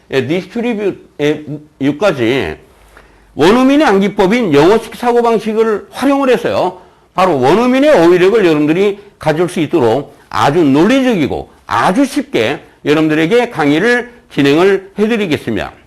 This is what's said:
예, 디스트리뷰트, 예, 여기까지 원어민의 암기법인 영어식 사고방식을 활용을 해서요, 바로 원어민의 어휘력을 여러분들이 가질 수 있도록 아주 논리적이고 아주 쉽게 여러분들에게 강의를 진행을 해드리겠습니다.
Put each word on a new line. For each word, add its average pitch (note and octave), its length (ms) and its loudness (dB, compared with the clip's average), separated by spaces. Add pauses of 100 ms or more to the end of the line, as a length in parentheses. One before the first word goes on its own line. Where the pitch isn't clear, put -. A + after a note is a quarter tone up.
(120)
예, C3 140 -2
디스트리뷰트, G3+ 720 -4 (220)
예, D3 240 -2 (360)
여기까지 C3+ 760 -2 (800)
원어민의 B3+ 520 2
암기법인 G3+ 680 0
영어식 F#3 420 2
사고방식을 A3+ 960 -2
활용을 C#4 400 -2
해서요, A#3 500 -2 (340)
바로 F3 240 0
원어민의 B3 520 2
어휘력을 F#3 540 4
여러분들이 E3 540 0 (200)
가질 D#3 300 -2
수 - 120 -6
있도록 C#3+ 560 0 (140)
아주 D3 340 0
논리적이고 D#3+ 840 0 (160)
아주 F3 380 0
쉽게 D3 580 -4 (220)
여러분들에게 D#3 680 0
강의를 G3+ 640 0 (180)
진행을 E3+ 680 0
해드리겠습니다. C#3 760 -4 (140)